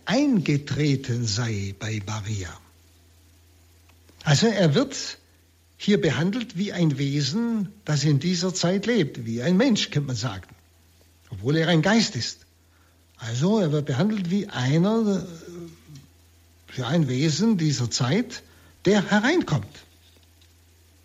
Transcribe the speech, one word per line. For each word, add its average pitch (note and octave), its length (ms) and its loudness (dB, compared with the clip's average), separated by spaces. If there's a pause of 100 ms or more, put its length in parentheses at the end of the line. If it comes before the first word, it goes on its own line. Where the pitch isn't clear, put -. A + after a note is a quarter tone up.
eingetreten D3 1200 0
sei G2+ 520 -4
bei G#2+ 280 -6
Maria. G#2 440 -8 (1700)
Also D#3 220 4
er F#3+ 280 4
wird - 440 -2 (580)
hier G3+ 240 2
behandelt E3+ 560 -2
wie G3 160 -4
ein D#3 260 2
Wesen, D#3 720 -2 (140)
das D3 200 0
in D3 160 4
dieser F3+ 340 -2
Zeit G3 320 0
lebt, D#3+ 400 0
wie A2+ 160 -4
ein F3+ 140 2
Mensch, A#3 340 2
könnte C#3+ 180 -2
man B2+ 80 -4
sagen, G2+ 300 -8 (840)
obwohl A2 260 -2
er D#3+ 120 2
ein E3 140 4
Geist G#3 320 2
ist. - 320 -8 (720)
Also C3 420 0
er D#3+ 140 2
wird D3 140 0
behandelt F3+ 440 0
wie G3 180 0
einer, F3+ 800 2 (1500)
äh, - 20 -10
ja, A#2+ 100 -6
ein D#3 200 2
Wesen D#3+ 500 2
dieser B2+ 320 0
Zeit, D#3 520 -2 (420)
der G3 260 4
hereinkommt. G#3 760 0 (1200)